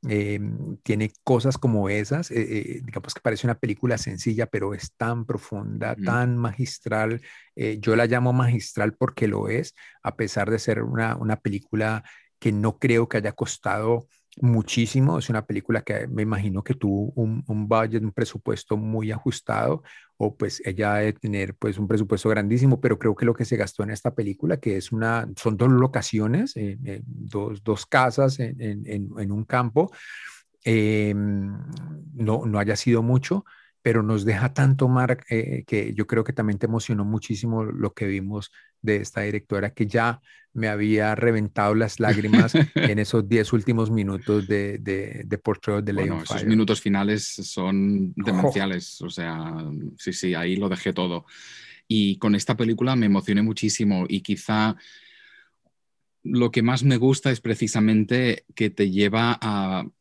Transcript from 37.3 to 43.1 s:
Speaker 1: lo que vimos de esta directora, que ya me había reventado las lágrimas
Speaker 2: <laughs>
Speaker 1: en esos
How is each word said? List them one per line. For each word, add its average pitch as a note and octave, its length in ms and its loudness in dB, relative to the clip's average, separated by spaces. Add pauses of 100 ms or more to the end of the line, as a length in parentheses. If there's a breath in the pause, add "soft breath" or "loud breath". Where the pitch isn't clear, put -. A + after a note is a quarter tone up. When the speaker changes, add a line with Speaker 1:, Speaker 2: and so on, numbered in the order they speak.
Speaker 1:
lo - 300 -4
que G#2 140 -6
vimos G2 440 -6 (300 soft breath)
de G#2+ 160 2
esta G#2 240 -4
directora, G2+ 520 -4
que A2 120 0
ya A#2 360 0 (320 soft breath)
me A2 160 -2
había G#2+ 460 2
reventado G#2+ 600 2
las A2 240 0
lágrimas G#2+ 540 4
Speaker 2:
<laughs> D#3+ 220 4
Speaker 1:
en G#2+ 220 2
esos G#2+ 300 2